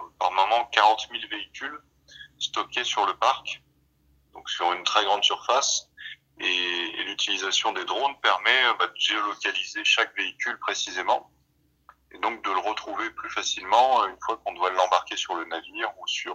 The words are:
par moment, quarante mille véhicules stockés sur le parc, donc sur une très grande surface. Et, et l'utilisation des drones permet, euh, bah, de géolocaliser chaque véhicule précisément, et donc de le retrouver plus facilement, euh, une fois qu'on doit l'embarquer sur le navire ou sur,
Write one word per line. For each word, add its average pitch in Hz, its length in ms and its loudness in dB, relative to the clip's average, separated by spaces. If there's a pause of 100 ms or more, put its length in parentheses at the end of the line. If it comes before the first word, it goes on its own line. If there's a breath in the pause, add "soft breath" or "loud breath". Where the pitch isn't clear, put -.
(180)
par 92 140 2
moment, 104 340 4
quarante 107 440 4
mille 113 180 -10
véhicules 135 520 -10 (580 loud breath)
stockés - 460 -4
sur 104 220 0
le 95 100 -2
parc, - 460 0 (680)
donc - 160 -16
sur 87 240 0
une 90 120 -4
très 104 200 2
grande 101 200 4
surface. - 640 0 (560 loud breath)
Et, 98 40 -4
et 87 580 -2
l'utilisation 98 680 -2
des 95 120 -6
drones 117 380 -2
permet, 113 420 4
euh, 117 140 4
bah, 90 80 2
de - 100 -12
géolocaliser 101 880 -2
chaque - 320 2
véhicule 98 420 -6
précisément, 95 720 -2 (840)
et - 60 -18
donc 113 240 -4
de - 80 -4
le 95 100 2
retrouver 107 500 -6
plus - 180 -12
facilement, 110 760 2
euh, 98 60 0
une 92 160 -10
fois 113 140 -2
qu'on 95 160 -8
doit 87 160 0
l'embarquer 92 480 2
sur - 160 -4
le 82 100 -4
navire - 540 -6
ou - 80 -12
sur, - 280 -6